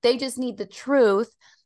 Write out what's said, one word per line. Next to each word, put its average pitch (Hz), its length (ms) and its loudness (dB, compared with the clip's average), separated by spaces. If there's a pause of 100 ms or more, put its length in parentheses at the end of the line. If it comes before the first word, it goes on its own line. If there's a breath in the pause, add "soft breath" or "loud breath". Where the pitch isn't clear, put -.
They 247 140 2
just 254 200 -8
need 247 200 -8
the 202 80 -8
truth, 226 640 0 (360 soft breath)